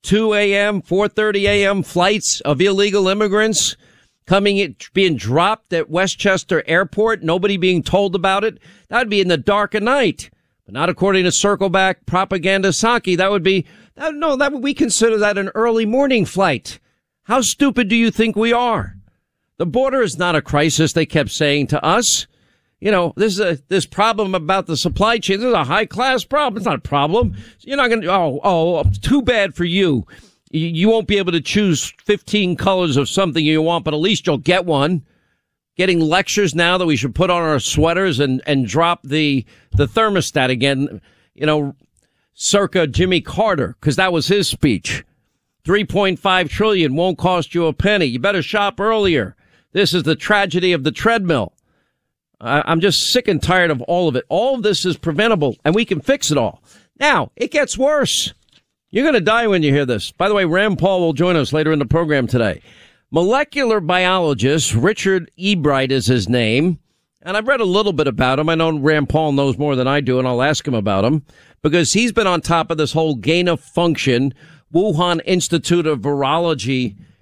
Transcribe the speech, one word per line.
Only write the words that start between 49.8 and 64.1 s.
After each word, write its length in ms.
is 100
the 120
tragedy 560
of 120
the 80
treadmill." 600
I, 260
I'm 140
just 320
sick 160
and 140
tired 300
of 100
all 260
of 80
it. 140
All 260
of 80
this 220
is 120
preventable, 680
and 100
we 100
can 140
fix 320
it 60
all. 240
Now, 360
it 160
gets 260
worse. 560
You're 140
gonna 140
die 280
when 140
you 120
hear 120
this. 260
By 180
the 60
way, 100
Rand 340
Paul 220
will 120
join 220
us 160
later 220
in 60
the 60
program 420
today. 340
Molecular 680
biologist 920